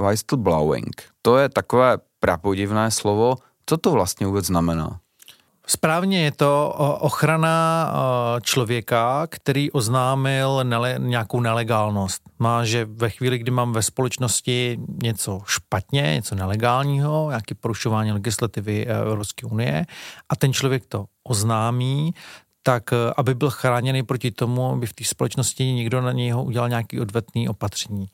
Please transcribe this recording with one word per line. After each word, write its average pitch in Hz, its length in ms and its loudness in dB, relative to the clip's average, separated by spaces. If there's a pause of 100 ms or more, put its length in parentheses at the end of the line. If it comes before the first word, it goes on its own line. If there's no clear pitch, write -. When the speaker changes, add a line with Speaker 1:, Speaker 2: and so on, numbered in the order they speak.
Speaker 1:
whistleblowing. 82 960 0 (200)
To 117 140 6
je 135 120 4
takové 120 500 2 (220)
prapodivné 101 720 2
slovo. 110 460 2 (300)
Co 160 100 2
to 185 140 2
vlastně 101 360 2
vůbec 98 200 0
znamená? 85 540 0 (680)
Speaker 2:
Správně 175 580 2
je 143 80 2
to, 143 440 2
o-, 147 220 0
ochrana, 160 920 2
eh, 123 480 0
člověka, 120 840 0
který 143 440 -2
oznámil 135 960 0
nele-, 123 340 0
nějakou 120 420 -2
nelegálnost. 110 800 0 (160)
Má, 117 260 2
že 117 200 0
ve 110 260 -2
chvíli, 127 280 -2
kdy 117 120 -4
mám 123 220 0
ve 110 100 0
společnosti 123 960 -2 (240)
něco 107 420 -2
špatně, - 580 -2 (120)
něco 107 200 -4
nelegálního, 135 920 0
nějaké 113 260 -6
porušování 110 580 0
legislativy, 104 760 -2
eh, 107 120 -2
Evropské 107 460 -4
unie, 120 400 -2 (420)
a - 80 0
ten 135 160 2
člověk 131 340 0
to 104 180 -6 (180)
oznámí, 123 920 0 (480)
tak, 123 300 0
eh, 123 40 2 (200)
aby 127 180 2
byl 131 160 0
chráněný 127 520 0
proti 120 280 -2
tomu, 127 400 0
aby 131 160 -2
v - 60 -10
té - 120 -12
společnosti 131 680 -2
někdo 123 280 0
na 127 120 -2
něho 123 320 -2
udělal 120 240 -2
nějaký 120 320 -4
odvetný 117 480 -4
opatření. 101 640 -6